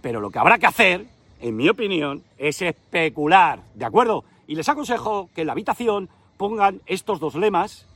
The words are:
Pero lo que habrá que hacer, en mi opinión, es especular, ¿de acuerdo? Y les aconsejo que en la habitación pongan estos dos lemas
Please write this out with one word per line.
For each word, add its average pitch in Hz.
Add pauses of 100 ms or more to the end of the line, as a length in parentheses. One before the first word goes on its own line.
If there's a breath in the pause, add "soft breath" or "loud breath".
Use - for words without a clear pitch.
Pero 117
lo 104
que -
habrá 185
que 226
hacer, 190 (340)
en 117
mi 123
opinión, 170 (140)
es 151
especular, 160 (140)
¿de 117
acuerdo? 202 (220 soft breath)
Y 147
les 160
aconsejo 220
que 165
en 160
la 139
habitación 208 (300 soft breath)
pongan 202
estos 185
dos 147
lemas 196